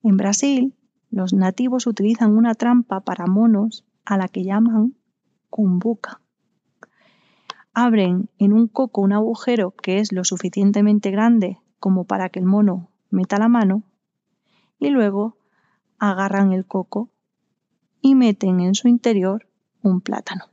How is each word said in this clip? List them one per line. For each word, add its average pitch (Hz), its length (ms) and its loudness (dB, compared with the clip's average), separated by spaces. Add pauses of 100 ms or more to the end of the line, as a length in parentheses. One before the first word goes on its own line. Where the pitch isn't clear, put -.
En 202 140 4
Brasil, 254 580 -2 (360)
los 185 220 -4
nativos 240 540 -2
utilizan 214 500 0
una 226 200 2
trampa 233 460 0
para 180 260 -6
monos 214 560 0 (200)
a 196 120 -2
la 190 100 -2
que 185 160 -8
llaman 220 540 0 (520)
cumbuca. 208 720 -4 (1500)
Abren 208 560 0 (100)
en 202 140 4
un 226 140 4
coco 240 340 -4
un 196 120 2
agujero 220 580 -2
que 190 300 -4
es 214 100 -4
lo 185 140 -4
suficientemente 202 880 0
grande 214 480 0 (180)
como 185 240 -2
para 185 280 -4
que 185 100 -10
el 180 60 -2
mono 190 440 0 (200)
meta 196 280 -2
la 220 80 2
mano 214 380 2 (960)
y 285 100 -2
luego 214 480 -2 (640)
agarran 196 520 0
el 185 140 -4
coco 202 440 -8 (920)
y 269 140 4
meten 202 460 2
en 185 140 0
su 240 140 0
interior 214 600 0 (340)
un 185 180 0
plátano. - 520 -10